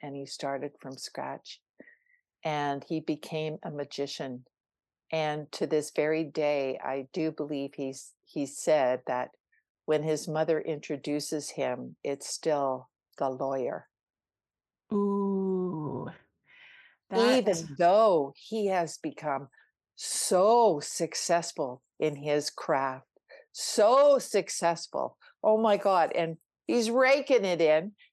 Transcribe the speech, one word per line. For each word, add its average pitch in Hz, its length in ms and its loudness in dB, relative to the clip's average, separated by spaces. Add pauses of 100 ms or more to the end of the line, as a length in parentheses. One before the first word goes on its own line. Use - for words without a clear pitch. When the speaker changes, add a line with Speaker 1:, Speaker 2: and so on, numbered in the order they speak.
Speaker 1:
and 143 140 -10
he 139 100 -10
started 139 540 -6
from 135 180 -14
scratch. - 640 -12 (840)
And 143 420 -2
he 160 140 -2
became 156 640 -4
a 147 80 -8
magician. 139 720 -8 (680)
And 151 420 -4
to - 140 -4
this 151 280 0
very 156 280 0
day, 147 600 -2
I 135 300 -6
do 160 180 -2
believe 147 440 -6
he's, 135 380 -10 (120)
he - 200 -6
said 135 640 2
that 127 220 -2 (560)
when 151 180 2
his 156 240 -2
mother 160 340 0
introduces 147 880 -6
him, 127 540 -6
it's 139 240 -6
still 139 600 -2 (280)
the 139 120 0
lawyer. 135 580 -4 (1080)
Speaker 2:
Ooh, 190 1120 -2 (1040)
Speaker 1:
Even 233 340 4
Speaker 2:
that 165 220 0 (100)
Speaker 1:
though 175 580 4
he 214 320 -4
has 180 300 -2
become 143 500 -6 (480)
so 208 880 4
successful 160 1000 -4 (180)
in 151 160 0
his 147 340 -2
craft, 135 560 -4 (460)
so 269 680 4
successful. 165 960 -2 (260)
Oh 214 180 4
my 214 160 4
God. 190 380 4
And 165 220 -2 (300)
he's 226 220 2
raking 262 560 4
it 175 160 2
in 160 300 4 (220)